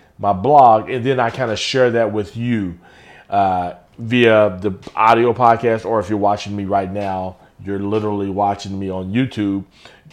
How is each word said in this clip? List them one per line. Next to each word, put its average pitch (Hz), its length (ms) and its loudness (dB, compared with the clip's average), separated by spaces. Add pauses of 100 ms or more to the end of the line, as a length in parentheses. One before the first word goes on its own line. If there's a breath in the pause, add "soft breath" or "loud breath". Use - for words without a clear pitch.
(200 soft breath)
my 101 140 0
blog, 113 560 6
and 120 160 -4
then 127 160 0
I 117 80 0
kinda 113 260 -4
share 127 360 0
that 113 200 0
with 104 280 -6
you, 107 400 -4 (500 loud breath)
uh, 92 460 0 (240)
via 113 640 4
the 95 160 -4 (180)
audio 117 380 4
podcast, 117 500 2
or 107 160 0
if 98 80 -4
you're 107 100 -2
watching 101 380 -2
me 101 80 -6
right 98 260 -2
now, 95 460 -6 (260 soft breath)
you're 98 160 -8
literally 101 520 -4
watching 101 480 -4
me 98 120 -8
on 92 220 -8
YouTube, 104 520 -2 (480 loud breath)